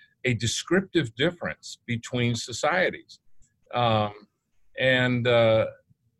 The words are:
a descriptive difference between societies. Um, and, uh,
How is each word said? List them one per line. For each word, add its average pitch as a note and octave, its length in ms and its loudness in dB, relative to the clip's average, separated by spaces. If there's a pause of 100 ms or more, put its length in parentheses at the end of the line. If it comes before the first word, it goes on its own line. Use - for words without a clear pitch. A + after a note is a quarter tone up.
(240)
a B2+ 100 0
descriptive D3 800 -2
difference - 720 -6
between A#2+ 480 -4
societies. D3 840 -4 (520)
Um, A2 400 2 (680)
and, B2+ 500 2
uh, A2+ 380 6 (540)